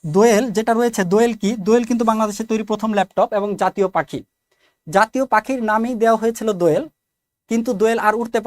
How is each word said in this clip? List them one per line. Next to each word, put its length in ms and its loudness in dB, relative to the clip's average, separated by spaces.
দোয়েল 300 4
যেটা 220 0
রয়েছে, 220 0
দোয়েল 280 2
কি? 80 0
দোয়েল 220 4
কিন্তু 200 0
বাংলাদেশে 400 -2
তৈরি 220 -2
প্রথম 260 -2
ল্যাপটপ 400 0
এবং 120 -2
জাতীয় 340 0
পাখি। 240 -4
জাতীয় 380 2
পাখির 260 0
নামেই 320 0
দেওয়া 200 4
হয়েছিল 280 -2
দোয়েল, 220 2
কিন্তু 200 -2
দোয়েল 260 2
আর 140 4
উড়তে 260 -4